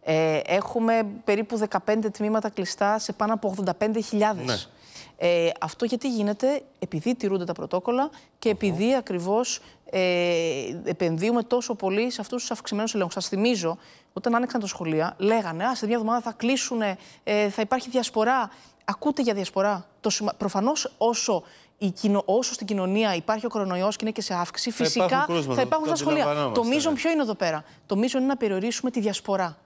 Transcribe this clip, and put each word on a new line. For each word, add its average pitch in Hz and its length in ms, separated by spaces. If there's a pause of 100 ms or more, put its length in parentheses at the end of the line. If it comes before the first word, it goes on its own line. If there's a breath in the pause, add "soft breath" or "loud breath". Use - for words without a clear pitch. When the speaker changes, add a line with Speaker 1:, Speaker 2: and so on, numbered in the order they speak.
Speaker 1:
Ε, 156 440
έχουμε 226 560 (220)
περίπου 214 320
δεκαπέντε 214 540
τμήματα 214 400
κλειστά 202 480
σε 214 140
πάνω 214 220
από 214 140
ογδόντα 190 260
πέντε 214 260
χιλιάδες. 208 460
Speaker 2:
Ναι. 123 80 (640 loud breath)
Speaker 1:
Ε, 170 300 (100)
αυτό - 240
γιατί 240 240
γίνεται; 233 540 (160)
Επειδή 185 360
τηρούνται 196 300
τα 170 80
πρωτόκολλα 240 580 (280 loud breath)
και - 100
Speaker 2:
Μμμ. 208 80
Speaker 1:
επειδή 202 380
ακριβώς, 208 680 (300 loud breath)
ε, 185 100 (840)
επενδύουμε 180 580
τόσο 240 320
πολύ 202 360
σε 240 100
αυτούς 240 200
τους - 100
αυξημένους 214 440
ελέγχους. 185 200
Σας 190 140
θυμίζω, 196 500 (340 loud breath)
όταν - 220
άνοιξαν 247 260
τα 208 60
σχολεία, 160 520
λέγανε, 190 460
"Α, 254 100
σε 226 120
μια 220 80
εβδομάδα 233 260
θα 226 160
κλείσουνε, 226 600 (280 loud breath)
ε, 208 240
θα 202 140
υπάρχει 247 280
διασπορά". 240 600 (340 loud breath)
Ακούτε 277 380
για 233 120
διασπορά; 196 520 (140)
Το 214 100
σημα-, - 260
προφανώς, 208 640
όσο 226 440 (360 loud breath)
η 202 120
κοινο-, 202 340
όσο 240 280
στην - 140
κοινωνία 196 480
υπάρχει 214 320
ο - 20
κορονοϊός 196 480
και - 80
είναι 220 80
και 220 100
σε - 120
αύξηση, 175 360
Speaker 2:
Θα 233 140
Speaker 1:
φυσικά 190 200
Speaker 2:
υπάρχουν 262 300
κρούσματα, 139 200
Speaker 1:
θα 262 80
υπάρχουν 311 260
Speaker 2:
το 339 80
Speaker 1:
στα 294 80
σχολεία. 302 180
Speaker 2:
αντιλαμβανόμαστε, 147 460
Speaker 1:
Το 254 60
μείζον 302 180
Speaker 2:
ναι. 269 60
Speaker 1:
ποιο 320 120
είναι 320 120
εδώ 220 120
πέρα; 160 300 (220 loud breath)
Το 196 100
μείζον 247 240
είναι 262 100
να 277 60
περιορίσουμε 226 540
τη 240 100
διασπορά 196 640